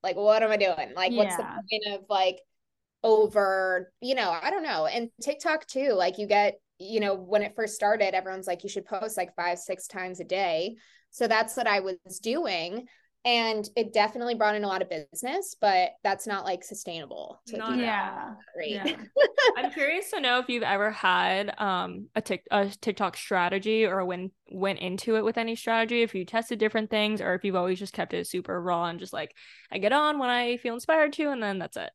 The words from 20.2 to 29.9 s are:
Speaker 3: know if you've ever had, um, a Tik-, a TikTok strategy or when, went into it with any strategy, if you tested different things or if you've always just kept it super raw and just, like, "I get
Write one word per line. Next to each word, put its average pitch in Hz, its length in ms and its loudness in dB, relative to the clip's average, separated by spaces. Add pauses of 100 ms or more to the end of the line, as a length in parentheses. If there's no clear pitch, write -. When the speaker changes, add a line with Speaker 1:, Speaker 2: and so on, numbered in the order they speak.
Speaker 3:
know 247 180 2
if 254 100 -2
you've 240 140 -2
ever 202 280 0
had, 190 680 2
um, 185 540 -4
a 214 80 0
Tik-, - 280 -6
a 202 200 2
TikTok 202 460 -4
strategy 196 680 0
or 190 180 0
when, 180 280 -6 (180)
went 190 300 -2
into 196 360 -2
it 220 80 0
with 226 140 0
any 226 180 -2
strategy, 226 460 0
if 226 120 0
you 185 100 -4
tested 226 340 -2
different 220 320 0
things 214 300 2
or 180 140 0
if 180 100 -4
you've 190 120 0
always 180 220 0
just 196 160 -10
kept 180 200 -4
it 175 120 -4
super 185 360 -4
raw 175 240 0
and 170 140 -6
just, 185 120 -14
like, - 240 -8 (340)
"I - 80 -6
get 208 140 2